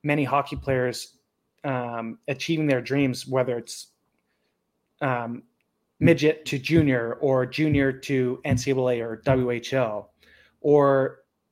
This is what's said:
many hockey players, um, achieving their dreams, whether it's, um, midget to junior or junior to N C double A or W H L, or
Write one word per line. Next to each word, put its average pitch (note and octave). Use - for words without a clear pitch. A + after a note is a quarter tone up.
many D3
hockey C#3
players, B2+
um, A#2
achieving D#3
their C3
dreams, C3
whether B2+
it's, -
um, A#2+
midget D#3
to C#3+
junior C3
or C3
junior C#3
to C3
N C#3
C C#3
double B2+
A A#2+
or A2+
W B2+
H A#2+
L, A2
or C#3